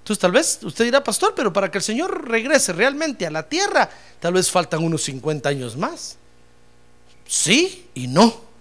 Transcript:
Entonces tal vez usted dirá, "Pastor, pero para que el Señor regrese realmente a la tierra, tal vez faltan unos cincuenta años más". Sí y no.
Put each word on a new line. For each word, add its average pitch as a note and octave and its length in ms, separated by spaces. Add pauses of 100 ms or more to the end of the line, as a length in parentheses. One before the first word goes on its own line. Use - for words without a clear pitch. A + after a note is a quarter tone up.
Entonces - 200
tal F3+ 120
vez D4 300
usted G3+ 220
dirá, B3+ 180
"Pastor, F#4 320
pero A#3 160
para F#3+ 200
que G3+ 80
el E3+ 60
Señor D#4+ 440
regrese A3+ 460
realmente C4+ 520
a D#3 40
la D#3 180
tierra, F4 400 (320)
tal F3 140
vez F#3 160
faltan E3 340
unos E3 180
cincuenta C#3+ 460
años B2+ 280
más". - 420 (1080)
Sí D#4 680
y B2+ 120
no. F#3 360 (180)